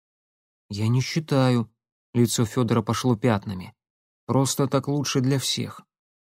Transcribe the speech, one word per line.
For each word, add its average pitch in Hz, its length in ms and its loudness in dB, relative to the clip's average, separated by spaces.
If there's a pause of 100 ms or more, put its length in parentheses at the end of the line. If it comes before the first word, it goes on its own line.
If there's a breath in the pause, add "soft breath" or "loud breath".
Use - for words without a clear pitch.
(720)
"Я 104 180 -2
не 127 140 2
считаю". 131 680 0 (440)
Лицо 120 320 2
Федора 117 340 0
пошло 120 360 0
пятнами. 101 580 -2 (520)
"Просто 131 400 0
так 135 220 -2
лучше 143 320 -2
для 131 180 0
всех". - 440 -6 (460)